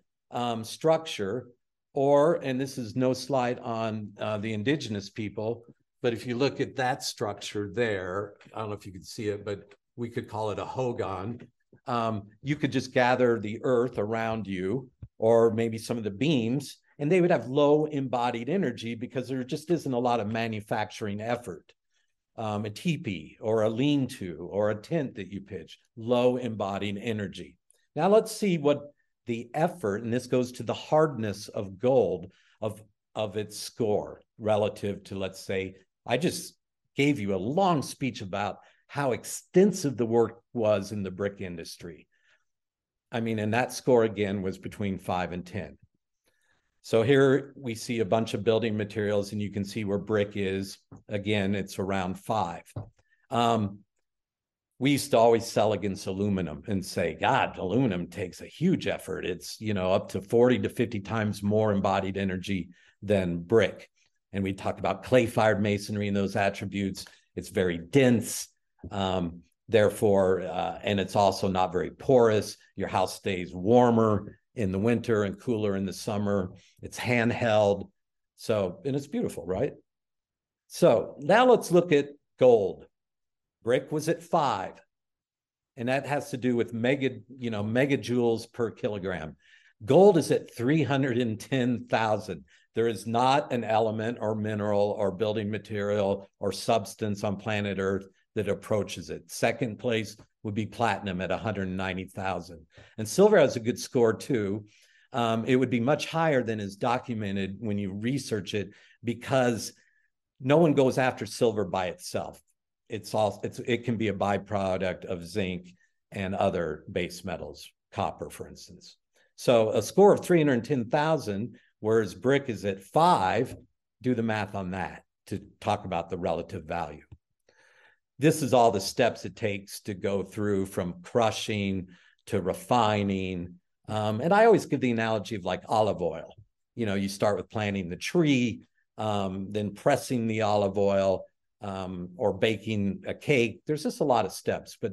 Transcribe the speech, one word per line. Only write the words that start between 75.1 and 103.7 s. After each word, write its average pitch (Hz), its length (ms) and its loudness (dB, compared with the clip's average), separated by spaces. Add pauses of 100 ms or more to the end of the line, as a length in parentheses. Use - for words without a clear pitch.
and 95 160 -4
cooler 107 340 0
in 98 120 -2
the 90 60 -6
summer. 101 600 -2 (300)
It's - 160 -14
handheld. 107 880 2 (480)
So, 101 480 -2
and 135 100 -2
it's 143 120 -4
beautiful, - 400 -6
right? 104 260 -2 (920)
So - 520 2
now 208 280 4
let's 247 240 6
look 175 220 4
at 143 160 4 (300)
gold. 107 480 6 (760)
Brick 127 280 0
was 151 200 -4
at 170 120 -4
five, 110 520 0 (1040)
and 120 120 -4
that 131 180 -2
has 139 240 -4
to 143 60 -6
do 123 180 2
with 117 200 0
mega, 123 460 0 (180)
you 120 120 -6
know, 104 140 -4
megajoules 117 880 0
per 113 180 -4
kilogram. 92 640 -6 (480)
Gold 170 340 8
is 139 120 2
at - 240 -2
three 143 280 2
hundred 135 340 0
and 110 240 -2
ten 123 480 -2
thousand. 107 560 -2 (300)
There 113 140 2
is 107 180 -6
not 127 460 2
an 120 120 -2
element 110 560 0
or 110 140 -2
mineral 104 640 0
or 101 120 0
building 104 400 -2
material 101 800 -2 (100)
or 98 140 -4
substance 104 720 -2
on 104 120 -2
planet 101 420 -4
Earth 95 280 -2 (280)
that 101 140 -2
approaches 95 600 -4
it. 80 200 -14
Second 117 480 -2
place 113 380 -4 (260)
would 107 120 -6
be 107 120 -2
platinum 101 540 -4
at 92 100 -4
a 90 80 -2
hundred 98 300 -4
ninety 92 360 -6
thousand. 90 640 -8 (320)
And 110 100 -6
silver 202 300 6
has 135 160 6
a 123 60 -6
good 110 180 -4